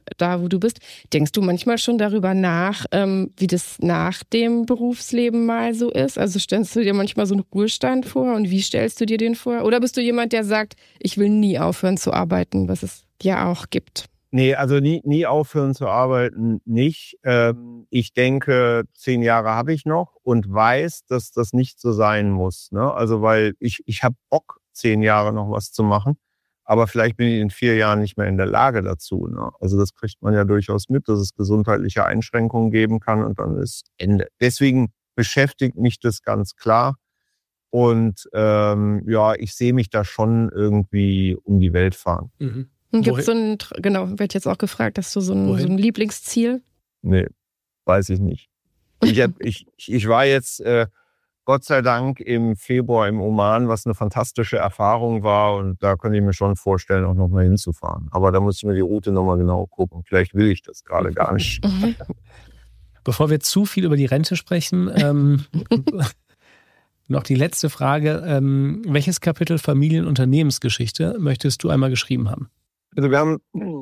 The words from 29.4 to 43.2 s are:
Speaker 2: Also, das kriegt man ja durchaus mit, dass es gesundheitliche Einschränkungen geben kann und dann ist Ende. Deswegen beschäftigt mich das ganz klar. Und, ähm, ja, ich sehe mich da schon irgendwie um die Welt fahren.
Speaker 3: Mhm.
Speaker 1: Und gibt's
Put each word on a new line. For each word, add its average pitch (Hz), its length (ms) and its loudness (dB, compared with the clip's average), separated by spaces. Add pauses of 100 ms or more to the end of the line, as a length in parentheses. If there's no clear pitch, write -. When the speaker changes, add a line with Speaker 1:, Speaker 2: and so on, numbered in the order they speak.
Speaker 2:
Also, 95 180 0
das 98 180 0
kriegt - 260 -10
man 104 120 0
ja 104 120 4
durchaus 104 420 0
mit, 135 220 -2
dass 104 100 2
es 98 160 -2
gesundheitliche 101 680 0
Einschränkungen 113 680 0
geben 110 300 2
kann 110 240 0
und 107 120 -4
dann 104 200 -4
ist - 400 -8
Ende. 98 320 2 (100)
Deswegen 127 540 2 (200)
beschäftigt 135 600 -2
mich 113 240 0
das 117 220 -2
ganz 104 340 -4
klar. 123 400 2 (720)
Und, 113 640 2
ähm, 104 760 2
ja, 110 240 4
ich - 220 -8
sehe 123 180 0
mich 120 160 0
da 104 160 0
schon 113 500 0
irgendwie 98 880 0
um 101 160 2
die 92 140 4
Welt 92 220 2
fahren. 85 440 -6
Speaker 3:
Mhm. 127 300 -8 (240)
Speaker 1:
Und 226 100 2
gibt's 131 220 0